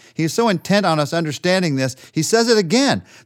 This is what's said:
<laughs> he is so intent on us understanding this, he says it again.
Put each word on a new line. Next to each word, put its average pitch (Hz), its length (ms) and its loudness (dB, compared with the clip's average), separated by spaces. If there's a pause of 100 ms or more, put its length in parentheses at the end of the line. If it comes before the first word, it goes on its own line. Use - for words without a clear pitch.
<laughs> - 120 -20
he 160 100 -4
is 156 80 -2
so 233 160 0
intent 196 380 0
on 160 120 0
us 143 140 -2
understanding 165 640 -2
this, 131 180 -2 (180)
he 160 100 -2
says 226 260 2
it 226 80 4
again. 196 460 0 (240)